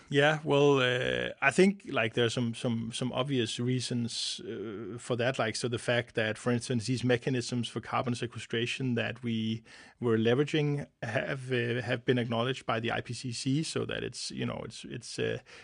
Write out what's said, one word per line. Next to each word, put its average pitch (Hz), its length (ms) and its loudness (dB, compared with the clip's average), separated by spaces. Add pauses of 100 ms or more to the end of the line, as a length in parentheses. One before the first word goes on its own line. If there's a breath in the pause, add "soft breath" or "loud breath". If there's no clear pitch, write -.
(120)
yeah, 147 340 6
well, 143 340 6
uh, 123 520 2 (120)
I 135 80 4
think, 196 400 6
like, 113 240 0
there 120 100 4
are 113 60 4
some, 117 240 -2
some, 113 400 -2
some 127 160 -4
obvious 127 480 -2
reasons, 123 880 -2
uh, 107 520 -8
for 120 200 -4
that. 123 240 0
Like, 110 160 -2
so - 100 -2
the 120 100 -2
fact 120 380 0
that, 110 240 -2
for 123 140 0
instance, 117 340 -2
these 120 160 -2
mechanisms 123 640 0
for - 140 -8
carbon 120 340 -2
sequestration 120 800 -4
that 113 300 -4
we 113 400 -2 (340 loud breath)
were 113 200 4
leveraging 143 680 2 (160)
have, 131 480 -4
uh, 120 320 0
have 120 220 -4
been 127 140 4
acknowledged 120 460 -2
by 117 140 -2
the 117 140 -2
I - 80 -2
P 120 120 -8
C 120 200 -8
C, 135 320 0
so 117 220 -4
that 110 180 -4
it's, - 260 -8
you 131 160 -4
know, - 180 -6
it's, - 240 -12
it's, - 300 -10
uh, 117 200 -2 (260 loud breath)